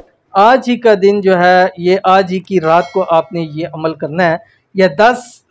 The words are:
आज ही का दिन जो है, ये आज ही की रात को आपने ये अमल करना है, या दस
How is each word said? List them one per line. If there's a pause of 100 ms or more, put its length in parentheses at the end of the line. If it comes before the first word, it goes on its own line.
(360)
आज
ही
का
दिन
जो
है,
ये
आज
ही
की
रात
को
आपने
ये
अमल
करना
है, (340)
या
दस